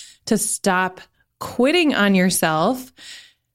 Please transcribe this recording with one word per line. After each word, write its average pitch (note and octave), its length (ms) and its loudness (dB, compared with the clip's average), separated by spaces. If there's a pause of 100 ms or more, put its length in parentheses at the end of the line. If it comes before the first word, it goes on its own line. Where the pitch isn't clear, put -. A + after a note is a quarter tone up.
(240)
to A3 140 0
stop F#3 640 -2 (380)
quitting D4 560 0
on G3 220 2
yourself. F3+ 760 0 (640)